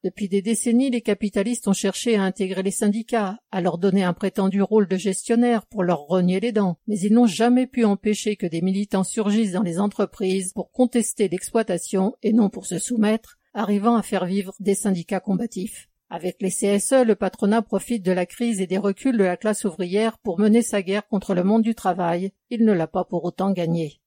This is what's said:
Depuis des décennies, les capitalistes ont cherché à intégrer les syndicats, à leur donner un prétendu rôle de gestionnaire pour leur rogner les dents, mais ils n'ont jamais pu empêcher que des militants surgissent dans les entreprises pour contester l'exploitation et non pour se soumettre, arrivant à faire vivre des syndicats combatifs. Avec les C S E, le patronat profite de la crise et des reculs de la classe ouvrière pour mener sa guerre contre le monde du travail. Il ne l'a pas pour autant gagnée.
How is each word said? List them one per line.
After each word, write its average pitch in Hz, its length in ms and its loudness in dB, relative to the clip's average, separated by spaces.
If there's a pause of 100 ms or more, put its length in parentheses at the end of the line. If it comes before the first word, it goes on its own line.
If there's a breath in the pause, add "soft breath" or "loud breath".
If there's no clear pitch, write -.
Depuis 196 240 -6
des 196 140 0
décennies, 233 480 0
les 233 120 -2
capitalistes 208 680 -2
ont 196 60 4
cherché 208 420 0
à 196 80 2
intégrer 185 400 -4
les 196 80 0
syndicats, 208 680 -2 (140)
à 190 100 -2
leur 175 160 2
donner 190 260 2
un 180 100 2
prétendu 196 500 0
rôle 208 240 4
de 185 100 -2
gestionnaire 226 720 0
pour 202 160 -4
leur 175 160 2
rogner 180 400 2
les 233 120 -2
dents, 202 360 0
mais 214 100 -2
ils 202 160 2
n'ont 240 140 6
jamais 247 400 2
pu 233 180 0
empêcher 208 500 0
que - 120 -6
des 165 160 -2
militants 190 400 0
surgissent 208 480 0
dans 185 100 -2
les 175 180 -2
entreprises 190 760 -2
pour - 180 -8
contester 233 560 0
l'exploitation 190 960 -2
et 233 100 2
non 214 160 4
pour - 160 -12
se 180 140 -6
soumettre, 220 580 -2 (160)
arrivant 208 420 0
à 214 60 2
faire 185 240 -2
vivre 190 340 -4
des 196 140 0
syndicats 190 460 -2
combatifs. - 680 -6 (220)
Avec 175 320 -8
les 190 80 -2
C - 160 -4
S 202 280 2
E, 262 100 6
le 220 100 4
patronat 208 480 0
profite 214 420 -4
de 180 80 0
la 180 140 0
crise 233 340 -4
et 190 60 -2
des 180 140 -2
reculs 208 400 -2
de 196 40 4
la 180 140 0
classe 214 280 -4
ouvrière 202 520 -2
pour 175 220 -6
mener 220 240 6
sa 208 180 -2
guerre 190 260 -4
contre 190 280 -2
le 180 80 2
monde 214 180 4
du 226 140 0
travail. 180 560 -2 (180)
Il 226 160 2
ne 214 80 6
l'a 160 140 0
pas - 180 -4
pour 165 180 -4
autant 185 280 -2
gagnée. 165 560 -4